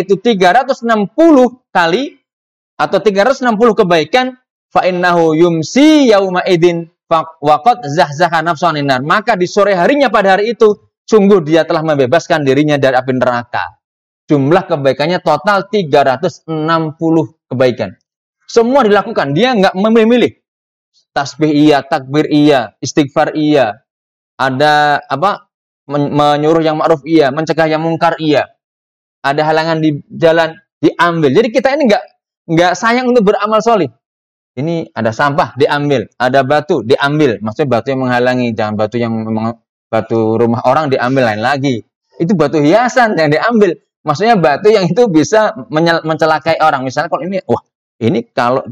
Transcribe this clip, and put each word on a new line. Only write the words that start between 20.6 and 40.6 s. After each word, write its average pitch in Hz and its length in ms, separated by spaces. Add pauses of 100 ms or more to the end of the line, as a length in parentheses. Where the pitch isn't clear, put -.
Tasbih 151 400
iya, 147 340
takbir 143 460
iya, 147 400 (100)
istighfar 147 560
iya. 139 460 (560)
Ada 147 680
apa? 170 460 (340)
Men-, 143 240
menyuruh 147 540
yang 156 160
ma'ruf 151 240
iya, 151 260
mencegah 160 380
yang 156 160
mungkar 165 340
iya. 147 300 (760)
Ada 147 240
halangan 160 320
di 151 240 (160)
jalan, 160 320 (320)
diambil. 165 480
Jadi 220 240
kita 269 240
ini 294 80
nggak, 208 160 (480)
nggak 175 240
sayang 240 400
untuk 214 160
beramal 208 320
solih. 214 240 (720)
Ini 165 320
ada 113 240
sampah, 147 400
diambil. 143 640
Ada 127 240
batu, 147 400
diambil. 139 560
Maksudnya 113 400
batu - 160
yang 131 80
menghalangi, 123 480
jangan 107 240
batu 107 240
yang 117 160
memang 110 480 (240)
batu 110 560
rumah 117 240